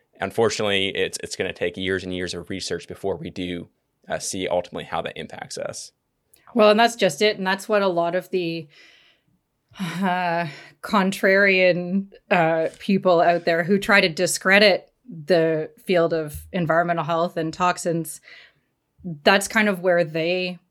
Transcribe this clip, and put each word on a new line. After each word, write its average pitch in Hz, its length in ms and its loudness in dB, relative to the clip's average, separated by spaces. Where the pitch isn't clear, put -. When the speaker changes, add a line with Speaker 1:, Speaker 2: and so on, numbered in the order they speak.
Speaker 1:
unfortunately, 101 680 0
it's, 92 340 -4
it's - 140 -12
gonna 92 160 -4
take 90 240 -6
years 95 280 -4
and 92 80 -8
years 90 220 -6
of 87 160 -12
research 90 380 -8
before 92 280 -6
we 82 140 -12
do, 90 380 -8
uh, 80 120 -6
see 92 300 -6
ultimately 87 360 -4
how 82 160 -6
that - 160 -8
impacts - 400 -14
us. - 360 -12
Speaker 2:
Well, 214 160 6
and 214 80 4
that's 233 180 2
just 196 260 -2
it. 208 160 0
And 190 80 -6
that's 196 220 -4
what 208 140 2
a 196 60 2
lot 170 260 -2
of 180 160 -6
the, 165 380 -6
uh, 175 680 -2
contrarian, 190 1300 2
uh, 165 380 2
people 190 420 2
out 170 240 2
there 165 200 2
who 190 140 2
try 202 220 4
to 190 80 4
discredit 190 800 2
the 160 600 0
field 170 280 2
of 156 400 -6
environmental 170 520 0
health 170 320 -2
and 160 160 -4
toxins, 175 680 -2
that's 202 260 4
kind 214 200 2
of 190 120 -2
where 175 240 2
they 175 540 -4